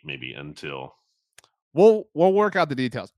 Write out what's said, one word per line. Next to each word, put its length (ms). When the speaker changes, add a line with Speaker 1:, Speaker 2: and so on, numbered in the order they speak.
Speaker 1:
maybe 300
until 600
Speaker 2:
We'll, 400
we'll 200
work 240
out 100
the 80
details. 420